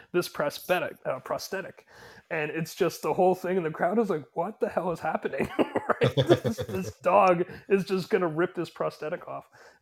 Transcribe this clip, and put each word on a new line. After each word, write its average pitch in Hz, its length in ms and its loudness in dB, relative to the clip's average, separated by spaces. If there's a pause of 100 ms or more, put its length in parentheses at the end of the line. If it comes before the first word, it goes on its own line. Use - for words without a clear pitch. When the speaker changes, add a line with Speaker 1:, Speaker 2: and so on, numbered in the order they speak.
(140)
Speaker 1:
this 175 160 0
prosthetic, 156 640 -4 (100)
uh, 135 140 -4
prosthetic. - 680 -8 (460)
And 156 200 -4
it's 160 240 -6
just 170 260 0
the 156 120 0
whole 185 220 4
thing. 185 220 -2
And 170 80 0
the 156 60 -2
crowd 180 260 0
is 226 140 2
like, 156 120 -2 (100)
"What 180 260 -4
the 214 100 0
hell 175 220 -2
is 165 80 -6
happening?" - 540 -4
<laughs> - 40 -2 (440)
Right? 139 140 2
This, - 420 4 (120)
this 190 220 -4
Speaker 2:
<laughs> - 120 -20
Speaker 1:
dog 185 400 6 (240)
is 196 160 4
just 190 260 -2
gonna 185 180 2
rip 165 280 0
this 165 140 -6
prosthetic 156 580 -6
off. 135 160 -10 (380)